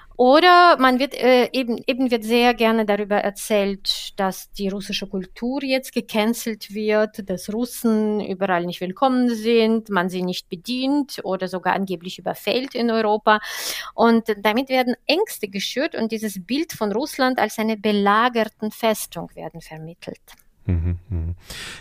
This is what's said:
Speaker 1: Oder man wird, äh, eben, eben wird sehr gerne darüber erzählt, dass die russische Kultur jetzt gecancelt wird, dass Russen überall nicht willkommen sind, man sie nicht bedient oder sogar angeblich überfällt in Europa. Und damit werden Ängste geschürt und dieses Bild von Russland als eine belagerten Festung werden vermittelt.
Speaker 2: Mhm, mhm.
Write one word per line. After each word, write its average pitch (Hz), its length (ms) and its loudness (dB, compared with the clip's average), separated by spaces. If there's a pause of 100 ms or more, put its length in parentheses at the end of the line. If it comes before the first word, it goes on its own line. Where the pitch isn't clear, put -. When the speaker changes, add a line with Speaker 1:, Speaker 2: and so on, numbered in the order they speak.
(160)
Speaker 1:
Oder 339 640 8
man 254 220 4
wird, 269 160 -2
äh, 247 360 4
eben, 233 360 -2
eben 254 240 0
wird 226 120 0
sehr 240 300 4
gerne 226 320 2
darüber 208 300 0
erzählt, 196 1040 -2
dass 190 320 -4
die 196 180 -4
russische 202 380 -6
Kultur 233 560 -6
jetzt 262 280 -2
gecancelt 226 800 -2
wird, 214 560 0
dass 185 240 -6
Russen 214 720 0
überall 185 440 -2
nicht 175 120 -8
willkommen 247 540 0
sind, 226 560 2
man 185 200 0
sie 180 120 -4
nicht 180 280 -6
bedient 254 720 -4
oder 185 240 -4
sogar 180 260 -2
angeblich 185 460 -4
überfällt 202 560 -4
in 233 160 0
Europa. 220 480 2 (560)
Und 226 300 4 (120)
damit 214 320 0
werden 254 240 0 (140)
Ängste 339 400 -2
geschürt 202 480 -4
und 220 160 -4
dieses 208 340 -6
Bild 294 280 -4
von 208 180 -2
Russland 254 480 0
als 214 180 -2
eine 220 200 0
belagerten 214 920 2
Festung 214 640 -4
werden 165 280 -14
vermittelt. 160 600 -14 (440)
Speaker 2:
Mhm, 87 320 0 (120)
mhm. 85 260 -6 (460)